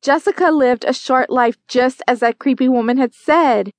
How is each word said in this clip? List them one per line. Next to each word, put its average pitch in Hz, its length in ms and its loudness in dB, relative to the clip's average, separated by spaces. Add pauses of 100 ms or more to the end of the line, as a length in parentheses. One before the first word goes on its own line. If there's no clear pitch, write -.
Jessica 330 480 0
lived 262 360 0
a - 80 -2
short 254 360 -2
life 240 280 0 (100)
just 254 400 -2
as 240 140 0
that 233 180 -2
creepy 262 300 0
woman 247 260 0
had 262 180 -2
said. 285 640 0